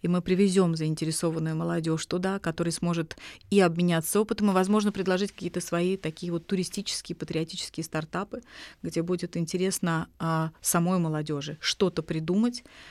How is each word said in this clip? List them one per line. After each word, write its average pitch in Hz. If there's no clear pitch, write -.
И 175
мы 175
привезём 185
заинтересованную 160
молодёжь 165
туда, 190
которая 170
сможет 170
и 196
обменяться 175
опытом, 214
и, 185
возможно, 208
предложить 190
какие-то 175
свои 175
такие 170
вот 165
туристические, -
патриотические 160
стартапы, 175
где 165
будет 175
интересно, 170
а, 160
самой 180
молодёжи 151
что-то 175
придумать 180